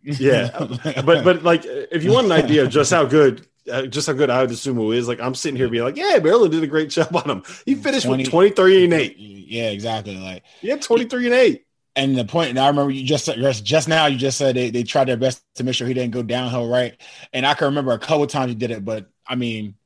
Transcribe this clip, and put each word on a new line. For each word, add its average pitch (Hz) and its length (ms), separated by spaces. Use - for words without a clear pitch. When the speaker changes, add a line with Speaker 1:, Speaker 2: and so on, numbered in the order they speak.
Speaker 1:
you. 143 160
Speaker 2:
yeah, 123 400
Speaker 1:
<laughs> 123 460
Speaker 2:
but, 147 200
but, 160 180
like, 170 220
if 143 400
you 196 80
want 240 140
an 185 60
idea 147 320
of 127 60
just 139 200
how 170 140
good, 139 420
uh, 131 160
just 143 220
how 156 60
good 135 160
Ayo 127 180
Dosunmu 117 460
is, 120 140
like, 117 120
I'm 127 140
sitting 135 220
here 123 120
being 117 160
like, 139 120
"Yeah, 349 260
Maryland 180 300
did 160 100
a 160 40
great 151 240
job 165 240
on 151 140
him." 101 140
He 269 80
finished 247 320
Speaker 1:
Twenty, 131 180
Speaker 2:
with 131 60
twenty-three 190 540
and 170 100
eight. 131 240
Speaker 1:
Yeah, 104 520
exactly. 104 460
Like, 92 260
Speaker 2:
He 196 80
had 285 140
twenty-three 240 440
and 240 80
eight. 240 320
Speaker 1:
And 135 220
the 123 80
point, 156 260
and 123 100
I 139 80
remember 143 240
you 135 120
just, 139 220
just, 120 380
just 143 240
now, 160 180
you 139 100
just 131 220
said 135 160
they, 123 160
they 120 140
tried 131 240
their 123 80
best 127 260
to 123 80
make 127 100
sure 123 120
he 127 80
didn't 123 180
go 123 100
downhill, 120 460
right? 123 280
And 127 120
I 143 100
can 151 120
remember 139 240
a 113 80
couple 151 300
times 131 220
he 120 40
did 117 160
it, 107 140
but, 107 260
I 127 80
mean 110 400